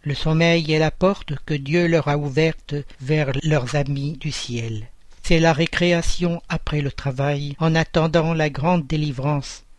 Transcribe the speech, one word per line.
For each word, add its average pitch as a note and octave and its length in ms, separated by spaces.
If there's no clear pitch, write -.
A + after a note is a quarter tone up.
Le C#3+ 120
sommeil D#3+ 560
est D#3 80
la D#3 120
porte F#3+ 420
que D3+ 80
Dieu D3+ 320
leur E3 220
a D3 100
ouverte D3 560
vers C#3 320
leurs D3+ 320
amis C#3+ 460
du D3 120
ciel. A2+ 540
C'est E3 180
la E3 140
récréation E3+ 960
après D3 320
le C#3 100
travail, C#3+ 680
en D#3+ 160
attendant D#3+ 600
la D#3 160
grande D#3+ 360
délivrance D3 760